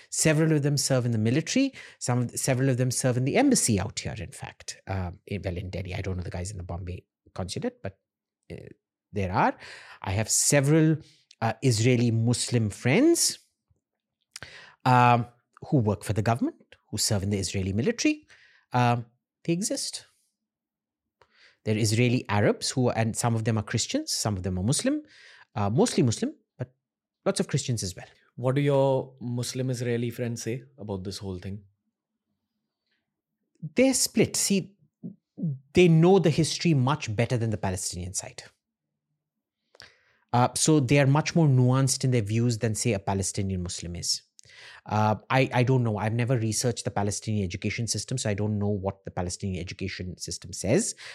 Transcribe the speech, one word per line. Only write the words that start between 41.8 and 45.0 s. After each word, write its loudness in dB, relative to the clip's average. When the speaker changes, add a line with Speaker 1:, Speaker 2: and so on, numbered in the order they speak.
Speaker 1:
in 2
their 2
views 0
than, -2
say, -2
a 0
Palestinian -2
Muslim -8
is. -6
Uh, 2